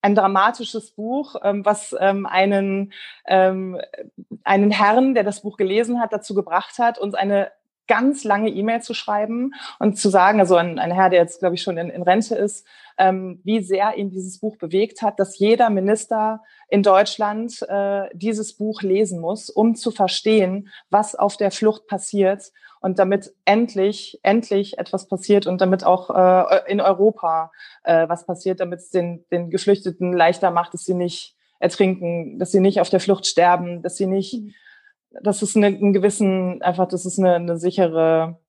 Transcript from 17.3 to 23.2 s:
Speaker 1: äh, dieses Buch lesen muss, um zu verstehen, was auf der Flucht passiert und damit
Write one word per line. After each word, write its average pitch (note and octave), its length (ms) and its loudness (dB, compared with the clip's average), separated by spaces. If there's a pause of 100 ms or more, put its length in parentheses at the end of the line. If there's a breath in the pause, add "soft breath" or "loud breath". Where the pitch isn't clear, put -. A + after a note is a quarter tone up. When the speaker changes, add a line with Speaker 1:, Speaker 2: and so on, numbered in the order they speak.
Speaker 1:
äh, G3 360 -2 (100)
dieses G#3 460 -6
Buch G#3+ 240 -6
lesen F#3+ 380 0
muss, F#3+ 280 -6
um A3 260 2
zu A3+ 160 -6
verstehen, G3+ 800 0 (220 loud breath)
was G#3+ 240 0
auf G3+ 240 -2
der G3+ 120 0
Flucht G#3+ 360 -2
passiert G3 680 -2 (280 soft breath)
und F#3+ 180 -4
damit G3 340 0 (140)